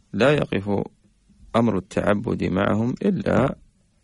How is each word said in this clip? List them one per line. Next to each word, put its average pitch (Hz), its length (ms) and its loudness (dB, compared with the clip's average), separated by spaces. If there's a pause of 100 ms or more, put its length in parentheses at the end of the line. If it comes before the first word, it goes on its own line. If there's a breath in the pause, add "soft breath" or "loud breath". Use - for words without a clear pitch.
(140)
لا 123 180 4
يقف 104 380 -2 (840)
أمر 113 220 2
التعبد 92 680 -2
معهم 101 460 0
إلا 135 680 0 (460)